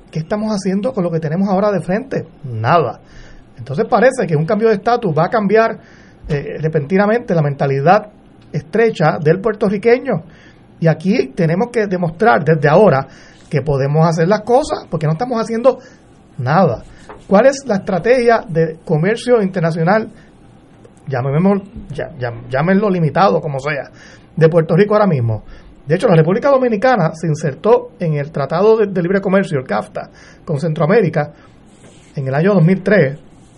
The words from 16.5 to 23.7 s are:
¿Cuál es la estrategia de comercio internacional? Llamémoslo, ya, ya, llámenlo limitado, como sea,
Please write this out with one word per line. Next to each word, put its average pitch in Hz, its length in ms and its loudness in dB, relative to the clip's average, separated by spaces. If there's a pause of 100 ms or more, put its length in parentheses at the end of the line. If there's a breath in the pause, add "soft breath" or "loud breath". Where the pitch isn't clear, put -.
¿Cuál 208 200 4
es 269 200 2
la 220 100 -2
estrategia 208 760 2
de 160 340 0
comercio 220 580 0
internacional? 185 680 0 (960 soft breath)
Llamémoslo, 151 560 0 (260)
ya, - 200 -10 (100)
ya, 120 120 -6 (180)
llámenlo 190 400 0
limitado, 175 500 0
como 143 200 -6
sea, 139 320 -6 (440 loud breath)